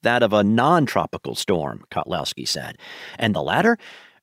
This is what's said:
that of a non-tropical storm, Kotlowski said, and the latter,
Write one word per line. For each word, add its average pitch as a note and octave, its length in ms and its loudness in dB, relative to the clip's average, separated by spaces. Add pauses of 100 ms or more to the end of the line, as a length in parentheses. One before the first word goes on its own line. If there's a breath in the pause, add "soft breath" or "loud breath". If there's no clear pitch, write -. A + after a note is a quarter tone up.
that A#2+ 220 2
of G#2 100 2
a G#2 100 6
non-tropical A2+ 920 2
storm, D2 560 -4
Kotlowski D2 560 -6
said, - 300 -8 (420 loud breath)
and G#2+ 160 2
the D2+ 80 -2
latter, F3 340 2 (460 loud breath)